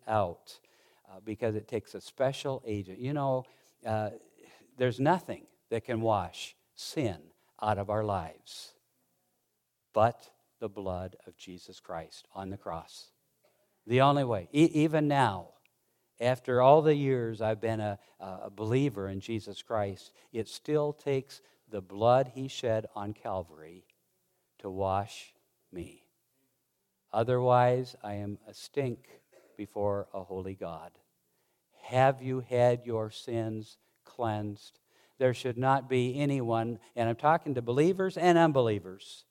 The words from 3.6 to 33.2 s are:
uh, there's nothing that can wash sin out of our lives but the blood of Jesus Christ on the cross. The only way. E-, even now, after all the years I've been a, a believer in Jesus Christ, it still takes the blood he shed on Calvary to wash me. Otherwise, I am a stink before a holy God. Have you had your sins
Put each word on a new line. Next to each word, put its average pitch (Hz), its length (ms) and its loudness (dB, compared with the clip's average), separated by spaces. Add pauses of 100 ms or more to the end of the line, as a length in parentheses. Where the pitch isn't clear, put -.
uh, 110 260 -2 (680)
there's 127 240 0
nothing 147 480 0 (220)
that 113 120 -4
can 117 200 -4
wash 101 520 -2 (220)
sin 110 420 -4 (420)
out 107 180 0
of 101 120 -6
our 107 140 -2
lives 85 680 -8 (1160)
but 113 380 2 (300)
the 113 80 -6
blood 95 480 -8 (100)
of 92 100 -20
Jesus 90 440 -20
Christ 82 540 -12
on 95 160 -10
the 95 60 -10
cross. - 540 -12 (760)
The 123 160 4
only 143 220 6
way. 104 280 -4
E-, 160 220 6
even 151 340 2
now, 117 400 2 (720)
after 127 400 2
all 143 220 10
the 151 120 6
years 123 460 0
I've 110 200 0
been 113 200 -2
a, 104 180 -4 (220)
a 95 300 -12
believer 107 580 0
in 98 120 -6
Jesus 107 420 -8
Christ, 101 500 -4 (200)
it 110 160 -6
still 147 440 -2
takes 135 480 -4 (280)
the 107 120 -8
blood 117 540 2
he 131 120 -8
shed 110 480 -2
on 104 200 -8
Calvary 87 680 -10 (760)
to 98 120 -10
wash 95 640 -2 (400)
me. 85 320 -14 (1080)
Otherwise, 123 920 2
I 104 100 -6
am 101 320 -6
a 104 80 -20
stink - 540 -6 (480)
before 101 560 -4
a 98 100 -8
holy 95 320 -8
God. 85 380 -12 (920)
Have 131 380 2
you 131 180 -4
had 123 440 2
your 110 260 -4
sins 110 680 -6 (260)